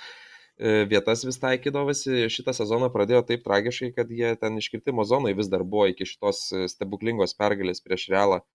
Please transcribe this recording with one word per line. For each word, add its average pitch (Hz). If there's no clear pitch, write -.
e, 107
vietas 107
vis 127
taikydavosi, 135
šitą 127
sezoną 117
pradėjo 117
taip 120
tragiškai, 117
kad 117
jie 117
ten 110
iškritimo 113
zonai 120
vis 104
dar 90
buvo 101
iki 95
šitos, -
e, 92
stebuklingos 101
pergalės 98
prieš -
Realą. 95